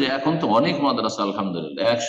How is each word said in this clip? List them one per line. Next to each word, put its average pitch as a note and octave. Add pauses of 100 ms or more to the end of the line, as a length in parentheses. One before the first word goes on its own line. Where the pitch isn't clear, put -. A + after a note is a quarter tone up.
যে, C3+ (100)
এখন D#3
তো D3 (140)
অনেক F3 (100)
মাদ্রাসা A2+
আলহামদুলিল্লাহ। F2 (100)
এক A#2+